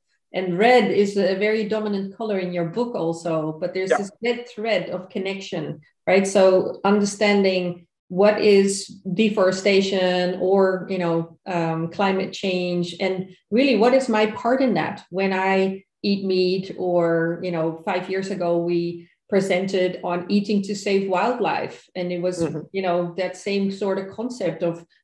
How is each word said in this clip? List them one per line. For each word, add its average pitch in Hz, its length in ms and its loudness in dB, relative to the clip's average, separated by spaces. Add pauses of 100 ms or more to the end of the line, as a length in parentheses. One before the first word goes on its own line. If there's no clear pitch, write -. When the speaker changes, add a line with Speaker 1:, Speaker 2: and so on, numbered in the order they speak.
(320)
Speaker 1:
and 180 240 -2
red 220 340 6
is 196 280 2
a 190 160 2
very 208 340 0
dominant 202 480 -4
color 214 220 -4
in 180 140 -4
your 170 140 -2
book 240 280 -4
also, 165 640 -4
but 180 140 -6
there's 190 160 -4
Speaker 2:
Yeah. - 80 4
Speaker 1:
this 202 120 -6 (120)
red 240 260 -4
thread 208 420 -2
of 180 200 -10
connection, 190 720 -8 (260)
right? 190 200 4
So 190 580 4
understanding 196 1000 2 (220)
what 208 320 4
is 196 460 4 (280)
deforestation 190 1300 2
or, 185 480 2
you 190 100 -4
know, 170 480 -2
um, 165 440 -2
climate 190 420 0
change, 175 680 -2
and 185 340 -4 (160)
really 247 260 4
what 240 180 4
is 262 140 2
my 214 180 2
part 240 360 0
in 240 120 2
that - 360 -4
when 190 220 -2
I 190 520 0 (180)
eat 202 220 0
meat, 185 540 0
or, 170 640 0
you 180 80 -4
know, 160 340 -4
five 185 240 -4
years 190 220 -4
ago 175 280 0
we 170 520 -2 (200)
presented 190 720 0
on 175 240 -4
eating 202 340 0
to 202 140 -6
save 196 320 0
wildlife, 196 880 -2
and 180 160 -4
it 175 80 -4
was, 175 220 -2
Speaker 2:
Mm-hmm. 151 180 -4 (120)
Speaker 1:
you 190 100 -4
know, 175 340 -2
that 180 200 -4
same 196 360 -2
sort 196 260 -2
of - 160 -10
concept 202 480 -6
of 170 220 -4 (200)